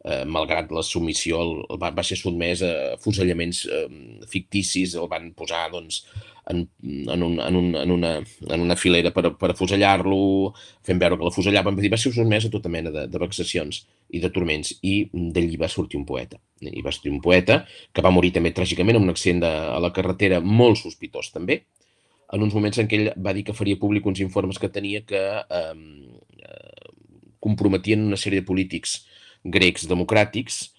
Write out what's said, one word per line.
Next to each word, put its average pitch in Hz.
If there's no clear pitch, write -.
eh, 67
malgrat 78
la 80
submissió, 82
el, 85
el -
va, 85
va 82
ser 95
sotmès 87
a 71
fusellaments, 90
eh, 76
ficticis, 92
el 82
van 85
posar, 82
doncs, 82
en, 87
en 69
un, 85
en 82
un, 90
en 76
una, 85
en 85
una 87
filera 87
per, 85
per 90
afusellar-lo, 98
fent 92
veure 87
que 85
l'afusellaven. 98
Vull 98
dir, 101
va 113
ser 123
sotmès 110
a 110
tota 95
mena 82
de, 76
de -
vexacions 85
i 87
de 95
turments, 78
i 95
d'allí 85
va 80
sortir 76
un 71
poeta. 62
I 71
va 62
sortir 71
un 73
poeta 92
que -
va 92
morir 90
també 85
tràgicament 90
en 104
un 90
accident 87
de, 82
a -
la 87
carretera, 92
molt 107
sospitós -
també, 90
en 101
uns 101
moments 104
en 110
què 104
ell 107
va 95
dir 101
que 101
faria 101
públic 101
uns 92
informes 95
que 98
tenia 101
que, 101
ehm, 80
eh, 50
comprometien 104
una 98
sèrie 98
de 92
polítics 92
grecs 90
democràtics, 107